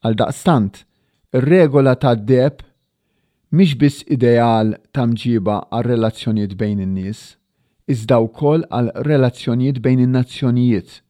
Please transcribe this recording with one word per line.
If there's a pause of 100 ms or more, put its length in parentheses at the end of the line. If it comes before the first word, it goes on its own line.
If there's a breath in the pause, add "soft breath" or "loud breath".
Għaldaqstant, (500)
ir-regola
tad-deheb (840)
mhix
biss
ideal (120)
ta'
mġiba
għal
relazzjonijiet
bejn
in-nies, (640)
iżda
wkoll
għal (160)
relazzjonijiet
bejn
in-nazzjonijiet